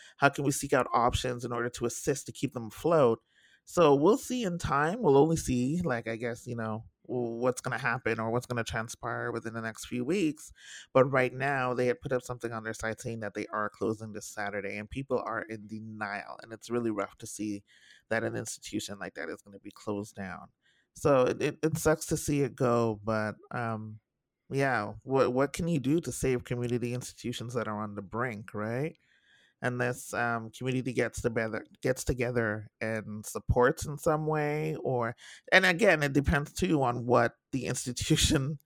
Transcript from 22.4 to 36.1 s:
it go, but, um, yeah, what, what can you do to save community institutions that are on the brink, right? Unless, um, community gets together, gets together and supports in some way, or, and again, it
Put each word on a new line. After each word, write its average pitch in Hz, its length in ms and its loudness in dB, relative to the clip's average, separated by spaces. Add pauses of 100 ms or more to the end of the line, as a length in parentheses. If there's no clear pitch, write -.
it 123 140 0
go, 117 480 2
but, 107 320 -2 (160)
um, 110 480 -6 (520)
yeah, 123 420 0 (100)
what, 131 280 4
what 135 220 2
can 165 140 -4
you 170 120 2
do 139 200 2
to 127 120 -4
save 131 320 0
community 120 520 -2
institutions 120 580 -8
that 110 140 -2
are 104 160 -4
on 104 100 -8
the 101 80 -8
brink, 110 540 -6
right? 117 400 -4 (640)
Unless, 123 520 -4
um, 117 440 -2
community 127 340 -2
gets 113 300 -2
together, 113 440 -2 (160)
gets 131 220 -2
together 117 680 -2 (100)
and 107 440 -6
supports - 600 2
in 147 120 -8
some 156 280 0
way, 151 560 -2
or, 123 340 -2 (360)
and 190 140 8
again, 180 360 6
it 139 120 2